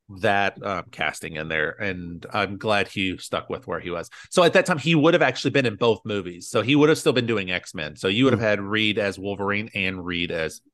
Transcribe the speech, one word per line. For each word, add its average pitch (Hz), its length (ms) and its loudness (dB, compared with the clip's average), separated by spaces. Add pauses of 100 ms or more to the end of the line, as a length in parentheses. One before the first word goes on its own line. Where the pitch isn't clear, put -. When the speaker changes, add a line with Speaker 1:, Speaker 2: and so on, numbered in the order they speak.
(220)
Speaker 1:
that, 101 440 2
um, 92 260 -4
casting 78 440 -6
in 78 140 -8
there, 78 200 0
and 87 640 -8
I'm 101 240 -2
glad 101 300 0
Hugh 95 320 -4
stuck - 280 -6
with - 200 -8
where 85 120 -6
he 87 120 -8
was. 85 180 -8 (220)
So 185 120 4
at 165 100 4
that 185 120 4
time, 170 140 -2
he 165 160 2
would 156 180 6
have - 80 6
actually 131 300 0
been 135 160 2
in 104 80 -4
both 113 280 2
movies. 90 460 -6
So 110 140 0
he 135 120 2
would 147 140 8
have 151 80 4
still 143 160 2
been 120 140 0
doing 98 240 0
X-Men. 78 440 -6
So - 120 -2
you 107 160 2
would 131 100 4
have 110 60 4
Speaker 2:
Hmm. 117 60 0
Speaker 1:
had 104 160 2
Reed 107 360 0
as 98 220 -2
Wolverine 101 560 -4
and 92 280 -4
Reed 87 280 -2
as, 80 300 -4 (120)